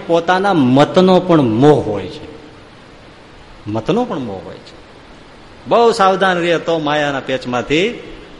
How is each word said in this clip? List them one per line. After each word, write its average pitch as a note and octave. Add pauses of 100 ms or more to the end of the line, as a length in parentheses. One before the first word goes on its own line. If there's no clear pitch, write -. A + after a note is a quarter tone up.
પોતાના F#3
મતનો D#3+
પણ F3
મોહ B2
હોય G2+
છે, - (1400)
મતનો A2+
પણ G#3+
મોહ G2
હોય F#2
છે. - (880)
બહુ A3+
સાવધાન F#3+
રહે E3+
તો E3
માયાના D3
પેચમાંથી C3 (380)